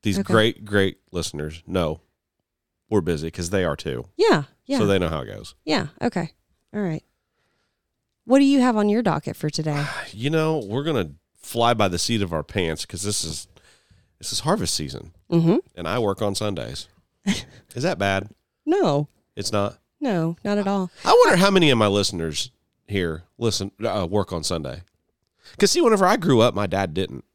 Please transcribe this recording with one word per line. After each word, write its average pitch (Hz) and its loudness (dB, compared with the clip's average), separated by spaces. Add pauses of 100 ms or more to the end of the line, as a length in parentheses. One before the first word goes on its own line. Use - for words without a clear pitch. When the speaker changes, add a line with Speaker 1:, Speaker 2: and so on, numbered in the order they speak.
Speaker 1:
These 98 0
Speaker 2:
Okay. 98 -2
Speaker 1:
great, 110 2
great 101 0 (120)
listeners 80 -6
know 82 -2 (920)
we're 104 2
busy 80 -4
'cause 87 -8
they 95 0
are 73 -2
too. 62 -8 (100)
Speaker 2:
Yeah. 269 2 (220)
Yeah. 269 -2
Speaker 1:
So 214 2
they 98 2
know 87 0
how 78 -4
it 60 -10
goes. 50 -16 (100)
Speaker 2:
Yeah. 214 -2 (140)
Okay. 180 -4 (440)
All 208 -6
right. 165 -4 (1200)
What 254 4
do 285 6
you 277 4
have 247 4
on 208 2
your 214 2
docket 156 -2
for 151 -4
today? 151 -4 (140)
Speaker 1:
<sighs> - -12
You 117 -6
know, 160 0
we're 117 -4
gonna 117 -2 (300)
fly 117 2
by 104 2
the 87 -2
seat 113 0
of 90 -4
our 78 -2
pants 80 -4
'cause - -10
this 104 -4
is, 78 -10 (720)
this - -10
is - -4
harvest 156 -2
season, - -8 (180)
Speaker 2:
Mm-hmm. 170 4 (200)
Speaker 1:
and 85 -8
I 101 -2
work 113 0
on 101 0
Sundays. 82 -6 (380)
Speaker 2:
<laughs> - - (480)
Speaker 1:
Is 123 -6
that 165 -2
bad? 98 0 (360)
Speaker 2:
No. 196 2 (280)
Speaker 1:
It's 104 -6
not? 101 -2 (220)
Speaker 2:
No, 170 -2
not 208 -2
at 202 -2
all. 190 -2 (140)
Speaker 1:
I - 2
wonder 466 6
how 196 6
many 175 6
of 120 4
my 110 4
listeners 92 -2 (360)
here 87 -4 (140)
listen, 101 -4 (140)
uh, 98 -2
work 98 -2
on 82 -6
Sunday. 78 -6 (760)
'Cause 202 4
see, 349 2
whenever 214 4
I 202 4
grew 147 4
up, 117 4
my 101 -2
dad 95 -2
didn't. 80 -6 (100)